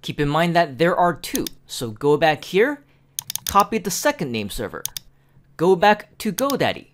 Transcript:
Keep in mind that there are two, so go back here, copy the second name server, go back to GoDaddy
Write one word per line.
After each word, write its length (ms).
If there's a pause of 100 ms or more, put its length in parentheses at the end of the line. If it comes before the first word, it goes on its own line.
Keep 180
in 80
mind 280
that 220
there 180
are 180
two, 320 (200)
so 240
go 260
back 280
here, 380 (640)
copy 320
the 120
second 420
name 180
server, 320 (720)
go 200
back 420
to 140
GoDaddy 600